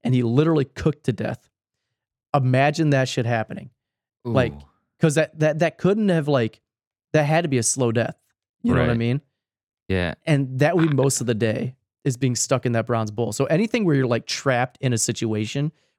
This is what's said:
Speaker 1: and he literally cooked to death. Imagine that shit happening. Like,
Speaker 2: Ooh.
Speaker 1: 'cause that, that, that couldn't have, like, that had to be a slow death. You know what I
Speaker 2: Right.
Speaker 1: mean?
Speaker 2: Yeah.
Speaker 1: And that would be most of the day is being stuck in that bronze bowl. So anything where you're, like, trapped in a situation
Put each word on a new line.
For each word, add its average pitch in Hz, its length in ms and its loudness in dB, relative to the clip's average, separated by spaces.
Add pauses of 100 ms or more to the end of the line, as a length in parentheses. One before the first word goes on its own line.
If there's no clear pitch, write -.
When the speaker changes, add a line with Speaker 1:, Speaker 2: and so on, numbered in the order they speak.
Speaker 1:
and 127 100 0
he 127 100 2
literally 143 420 2
cooked - 400 -4
to 127 80 0
death. - 360 -8 (840)
Imagine 143 580 2
that 131 160 2
shit 123 180 -4
happening. 117 440 -4 (560)
Like, 120 280 0
Speaker 2:
Ooh. 71 80 -18 (380)
Speaker 1:
'cause 156 160 2
that, 156 240 0
that, 156 200 2
that 165 180 0
couldn't 202 320 2
have, 160 180 0
like, 123 320 0 (540)
that 151 100 4
had 156 220 2
to - 20 -6
be 135 100 0
a 113 60 0
slow 123 300 0
death. 113 240 -2 (460)
You 233 100 2
know 82 80 2
what 78 80 2
I 120 40 0
Speaker 2:
Right. 117 40 0
Speaker 1:
mean? 120 240 0 (680)
Speaker 2:
Yeah. 90 280 -2 (100)
Speaker 1:
And 139 340 0
that 151 160 2
would 165 140 2
be 143 60 0
most 131 260 0
of 117 60 -2
the 120 60 0
day 110 420 -2 (280)
is 127 140 -2
being 127 180 0
stuck - 300 -2
in 123 80 0
that 113 120 0
bronze 113 260 -2
bowl. 107 200 -4
So 139 140 -2
anything 214 400 0
where 156 100 2
you're, 131 120 0
like, 117 200 -2
trapped 127 540 -2
in 131 120 0
a 117 40 0
situation 113 720 -4 (280)